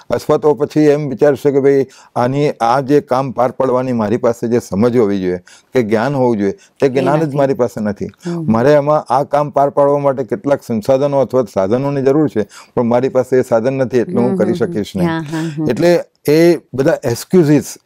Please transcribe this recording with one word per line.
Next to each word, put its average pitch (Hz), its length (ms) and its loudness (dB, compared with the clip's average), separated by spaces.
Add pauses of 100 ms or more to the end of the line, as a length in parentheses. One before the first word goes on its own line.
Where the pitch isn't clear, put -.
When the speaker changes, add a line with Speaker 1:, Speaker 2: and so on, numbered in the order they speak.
Speaker 1:
અથવા 135 280 0
તો 151 160 2
પછી 147 280 -2
એમ 147 280 2
વિચારશે 143 420 0
કે 135 80 2
ભાઈ 139 260 2 (300)
આની, 135 340 0
આ 120 340 0
જે 143 180 2
કામ 131 300 -2
પાર 120 200 0
પાડવાની 127 420 -2
મારી 110 240 0
પાસે 117 300 -2
જે 117 120 0
સમજ 117 380 0
હોવી 101 220 2
જોઈએ 90 180 -2 (360)
કે 127 100 2
જ્ઞાન 113 320 -2
હોવું 123 220 0
જોઈએ, 101 140 -2
તે - 340 -6
Speaker 2:
એ 139 40 4
Speaker 1:
જ્ઞાન 135 300 0
જ 160 40 -2
Speaker 2:
નથી. 143 140 -4
Speaker 1:
મારી 135 160 2
પાસે 123 280 -4
નથી. 104 240 -6
Speaker 2:
હમ. 165 460 -6
Speaker 1:
મારે 123 240 2
આમાં 147 380 0
આ 139 100 2
કામ 147 260 -2
પાર 143 200 0
પાડવા 143 300 2
માટે 139 240 0
કેટલાક 123 440 -2
સંસાધનો 135 520 0
અથવા 127 240 0 (100)
સાધનોની 131 480 -2
જરૂર 135 280 2
છે, 104 180 -4 (280)
પણ 123 80 0
મારી 123 260 0
પાસે 127 280 0
એ 127 40 4
સાધન 117 320 0
નથી, 131 240 -2
એટલે 123 180 -2
હું - 140 0
Speaker 2:
હમ, 196 60 -2
Speaker 1:
કરી 180 180 0
Speaker 2:
હમ, 180 120 -4
હમ. 175 80 -4
Speaker 1:
શકીશ 196 220 -6
નહીં. 175 140 0
Speaker 2:
હા, 165 220 -6
હા, 160 60 -4
હા. 156 320 -6
Speaker 1:
એટલે 160 340 2 (240)
એ 165 300 4 (160)
બધા 139 300 0
એક્સક્યુઝિસ 147 720 0 (100)